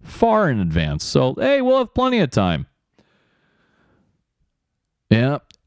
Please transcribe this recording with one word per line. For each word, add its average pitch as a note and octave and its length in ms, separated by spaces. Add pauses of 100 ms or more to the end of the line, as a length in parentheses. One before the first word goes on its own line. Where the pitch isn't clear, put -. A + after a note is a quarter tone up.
far A3 480
in A3 100
advance. D#3+ 440
So, C3 340
hey, C#4 240
we'll C4 180
have B3 140
plenty B3 260
of D3 100
time. E2+ 380 (2500)
Yeah, A3+ 300 (280)